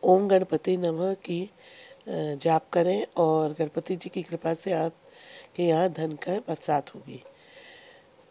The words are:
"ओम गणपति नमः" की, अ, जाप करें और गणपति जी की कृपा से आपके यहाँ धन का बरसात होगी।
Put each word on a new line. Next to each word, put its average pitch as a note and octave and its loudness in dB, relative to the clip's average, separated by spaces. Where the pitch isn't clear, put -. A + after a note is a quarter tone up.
"ओम F#3+ 6
गणपति F#3 2
नमः" F3 -2
की, F#3 -6
अ, D#3 -4
जाप D#3+ 0
करें F#3 2
और D#3 2
गणपति D#3+ -4
जी F3 -12
की F3+ -8
कृपा E3 -4
से F3+ -6
आपके - -6
यहाँ E3+ 4
धन D#3+ -4
का D#3 -6
बरसात D#3 -4
होगी। C3 -16